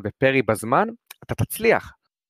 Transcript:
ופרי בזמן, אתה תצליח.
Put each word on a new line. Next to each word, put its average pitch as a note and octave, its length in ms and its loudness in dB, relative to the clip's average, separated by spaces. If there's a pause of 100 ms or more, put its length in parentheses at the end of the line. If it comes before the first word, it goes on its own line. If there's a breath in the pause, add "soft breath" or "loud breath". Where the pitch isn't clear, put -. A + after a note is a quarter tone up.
ופרי C3+ 380 0
בזמן, B2 460 0 (360)
אתה - 100 -6
תצליח. - 600 0 (360)